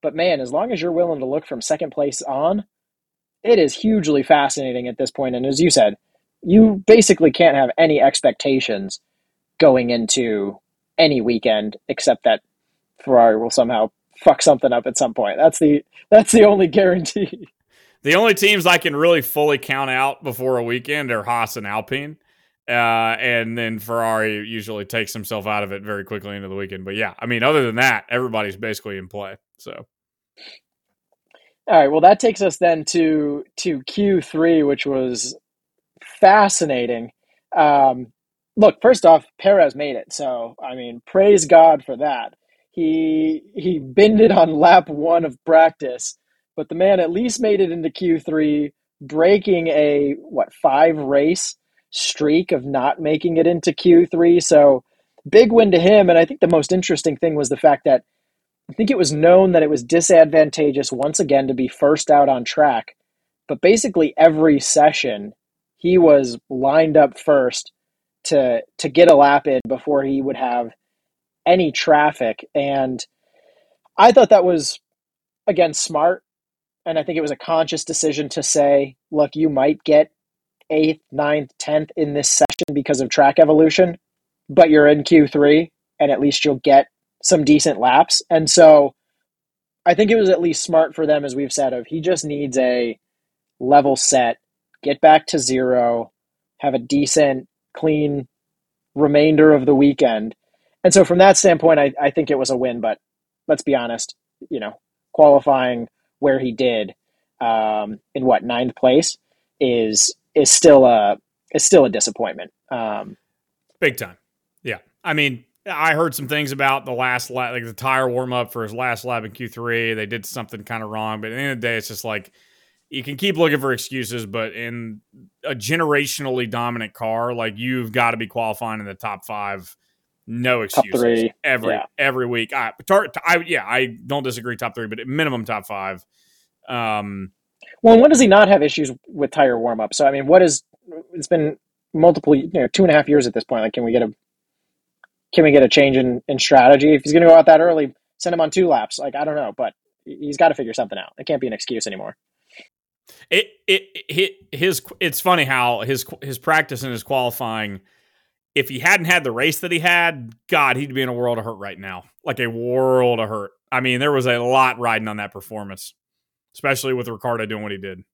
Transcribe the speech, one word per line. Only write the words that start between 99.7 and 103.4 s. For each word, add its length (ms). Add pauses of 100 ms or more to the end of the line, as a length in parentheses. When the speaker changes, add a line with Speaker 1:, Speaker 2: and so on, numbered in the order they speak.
Speaker 1:
weekend. 600 (480)
And 100
so 140
from 100
that 220
standpoint, 420
I, 180
I 120
think 200
it 80
was 120
a 80
win, 240
but 160 (500)